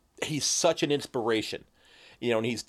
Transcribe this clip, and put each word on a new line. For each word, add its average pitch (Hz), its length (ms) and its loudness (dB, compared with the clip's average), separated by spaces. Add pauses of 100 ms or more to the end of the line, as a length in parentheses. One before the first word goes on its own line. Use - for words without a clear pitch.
(240)
he's 147 220 -2
such - 380 2
an 147 80 0
inspiration, 113 720 -2 (560)
you 120 80 0
know, 117 80 4
and 113 80 0
he's, 117 240 -4